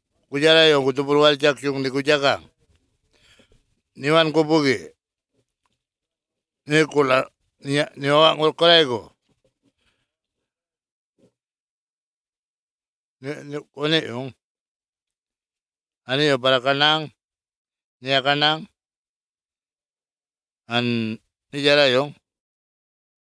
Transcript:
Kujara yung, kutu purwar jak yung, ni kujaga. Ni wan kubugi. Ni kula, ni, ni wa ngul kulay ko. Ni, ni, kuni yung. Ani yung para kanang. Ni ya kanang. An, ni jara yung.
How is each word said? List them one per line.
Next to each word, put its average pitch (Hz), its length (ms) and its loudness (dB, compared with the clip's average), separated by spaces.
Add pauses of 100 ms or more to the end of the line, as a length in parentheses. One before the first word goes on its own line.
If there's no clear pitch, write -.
(280)
Kujara 160 400 4
yung, 143 160 2
kutu 135 220 -2
purwar 147 320 2
jak 143 240 0
yung, 135 180 -4
ni 135 80 -4
kujaga. 139 540 0 (1500)
Ni 139 140 -6
wan 160 240 2
kubugi. 147 560 0 (1800)
Ni 151 180 2
kula, 135 460 0 (340)
ni, 143 160 -2 (160)
ni 139 140 -6
wa 156 260 4
ngul 156 160 -2
kulay 165 320 4
ko. 117 300 -8 (4000)
Ni, 135 100 -12 (220)
ni, 147 40 -10 (200)
kuni 151 320 -2
yung. 123 240 -12 (1800)
Ani 143 240 0
yung 127 80 0
para 131 240 2
kanang. 147 480 0 (880)
Ni 131 100 -8
ya 135 140 0
kanang. 151 400 0 (2000)
An, 117 540 -4 (340)
ni 143 80 -10
jara 143 320 2
yung. 139 240 -2 (1080)